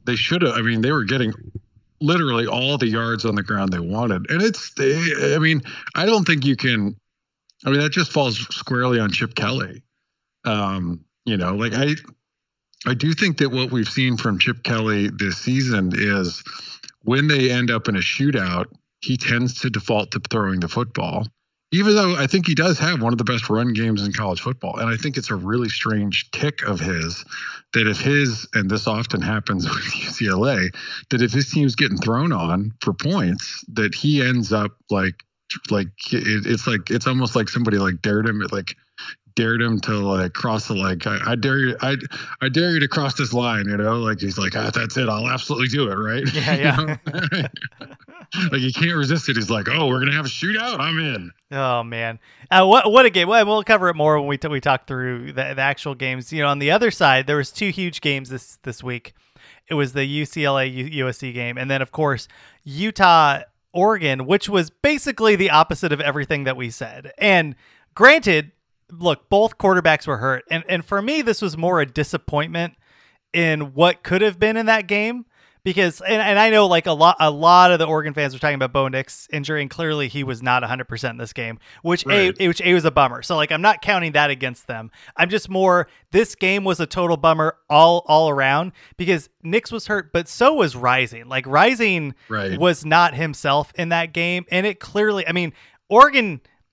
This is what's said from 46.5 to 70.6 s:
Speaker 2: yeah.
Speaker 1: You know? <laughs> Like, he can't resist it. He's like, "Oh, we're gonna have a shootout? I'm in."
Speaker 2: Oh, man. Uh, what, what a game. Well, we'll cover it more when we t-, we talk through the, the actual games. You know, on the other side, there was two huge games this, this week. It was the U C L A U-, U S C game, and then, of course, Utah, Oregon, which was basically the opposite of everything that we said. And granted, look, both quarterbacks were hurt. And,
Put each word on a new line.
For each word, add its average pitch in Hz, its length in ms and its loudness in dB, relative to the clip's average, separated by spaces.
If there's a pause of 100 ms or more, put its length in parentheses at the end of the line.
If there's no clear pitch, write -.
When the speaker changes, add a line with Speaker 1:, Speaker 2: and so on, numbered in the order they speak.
Speaker 2:
yeah. 139 260 2
Speaker 1:
You 156 60 -2 (560)
know? 139 60 -4 (440)
<laughs> - 40 -20 (540)
Like, - 120 -2
he 127 100 0
can't 170 240 0
resist 147 320 -2
it. 123 80 -2
He's 110 140 -4
like, 107 180 -4
"Oh, 147 200 -2
we're 127 100 0
gonna 139 160 -2
have 151 100 -4
a 135 40 -8
shootout? 214 520 -6
I'm 165 180 -4
in." 110 320 -8 (200)
Speaker 2:
Oh, 131 320 -2
man. 117 360 -8 (320)
Uh, 185 140 8
what, 214 260 6
what 254 140 8
a 233 60 6
game. 180 180 0
Well, 220 160 6
we'll 214 180 0
cover 185 280 4
it 165 40 0
more 151 240 2
when 143 80 -4
we 143 120 -4
t-, 156 100 -6
we 147 100 -4
talk 131 280 0
through 127 480 -8
the, 135 200 -6
the 135 60 -4
actual 139 340 -4
games. 131 380 -8
You 160 80 -4
know, 147 80 2
on 143 100 0
the 143 120 0
other 214 200 2
side, 135 360 4
there 147 100 0
was 143 160 -2
two 208 160 -4
huge 180 320 -6
games 135 300 -4
this, - 320 -14
this 120 200 -12
week. 123 300 -10 (560)
It 165 60 -4
was 139 180 0
the 135 140 -2
U 147 180 -4
C 147 220 -4
L 139 120 2
A 131 60 0
U-, 127 220 -6
U 139 220 -4
S 120 100 -8
C 131 160 -10
game, 120 240 -8
and 131 120 -6
then, 135 120 0
of - 100 -10
course, 143 340 -2 (380)
Utah, 160 760 2 (340)
Oregon, 175 500 0
which 190 240 0
was 180 220 0
basically 247 640 0
the 180 140 2
opposite 156 420 4
of 147 80 -2
everything 143 440 -2
that 131 120 -2
we 123 140 -8
said. 123 480 -14
And 175 360 4 (400)
granted, 202 580 6 (380)
look, 170 380 -2
both 214 300 4
quarterbacks 175 480 4
were 143 100 -2
hurt. 127 340 -2
And, 165 200 -4